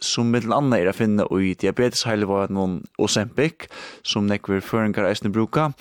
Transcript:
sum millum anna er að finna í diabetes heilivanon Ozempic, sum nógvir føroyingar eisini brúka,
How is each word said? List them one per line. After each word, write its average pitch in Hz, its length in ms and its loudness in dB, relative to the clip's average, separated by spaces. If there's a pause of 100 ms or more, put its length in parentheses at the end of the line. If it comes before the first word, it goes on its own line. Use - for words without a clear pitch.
sum 117 320 0
millum 110 240 0
anna 131 240 2
er 90 80 2
að - 80 -2
finna 104 320 2
í 95 220 2 (100)
diabetes 120 480 0
heilivanon 98 680 0 (180)
Ozempic, 113 680 -2 (340)
sum 104 240 0
nógvir 101 400 0
føroyingar 107 460 0
eisini 107 240 -4
brúka, 147 320 0 (140)